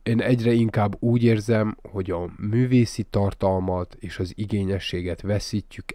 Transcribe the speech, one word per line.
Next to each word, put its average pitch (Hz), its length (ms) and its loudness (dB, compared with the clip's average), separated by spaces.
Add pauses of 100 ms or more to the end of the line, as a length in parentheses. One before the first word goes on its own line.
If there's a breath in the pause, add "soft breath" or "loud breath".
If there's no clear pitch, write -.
én 117 180 0
egyre 120 300 2
inkább 110 480 2
úgy 120 240 2
érzem, 110 580 2
hogy 95 300 -6
a 87 260 -4
művészi 120 640 2
tartalmat 95 960 -2
és - 200 -12
az 90 160 -4
igényességet 98 840 -4
veszítjük 101 720 -4